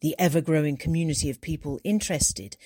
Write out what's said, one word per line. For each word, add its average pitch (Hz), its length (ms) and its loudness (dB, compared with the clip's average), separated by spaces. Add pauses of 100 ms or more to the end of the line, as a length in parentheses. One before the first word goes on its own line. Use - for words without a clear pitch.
the 160 180 0
ever-growing 151 600 2
community 160 500 0
of 123 140 -6
people 147 420 -6
interested 170 800 0